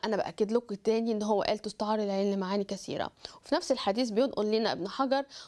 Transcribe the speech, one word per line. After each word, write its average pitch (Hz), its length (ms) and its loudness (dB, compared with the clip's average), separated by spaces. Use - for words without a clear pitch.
أنا 214 120 0
بأكد 202 360 0
لكم 233 220 0
تاني 226 380 0
إن 208 100 -2
هو 208 200 2
قال: 214 160 0
"تستعار 214 400 -2
العين 202 360 0
لمعاني 196 300 0
كثيرة". - 460 -6
وفي - 100 0
نفس 339 180 2
الحديث 233 380 0
بينقل 214 400 2
لنا 220 220 2
ابن 180 160 -4
حجر 262 360 0